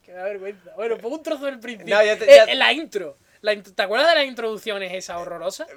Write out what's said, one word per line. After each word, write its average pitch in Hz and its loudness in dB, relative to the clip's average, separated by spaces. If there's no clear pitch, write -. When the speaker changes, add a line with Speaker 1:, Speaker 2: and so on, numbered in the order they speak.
Speaker 1:
Que 190 -20
me 180 -18
da 185 -10
vergüenza. 196 -10
Bueno, 220 -4
pon 226 -8
un 320 -10
trozo 285 -6
del 269 -8
principio. 214 -4
Speaker 2:
No, 214 6
ya 214 2
te, 220 -4
Speaker 1:
Eh, 185 12
Speaker 2:
ya 220 6
Speaker 1:
en 262 -2
la 233 4
intro. 208 -8
La 214 0
int-, 196 -10
¿te - -4
acuerdas 233 2
de 330 4
las 285 2
introducciones 214 -8
esas 185 -10
horrorosas? 175 -10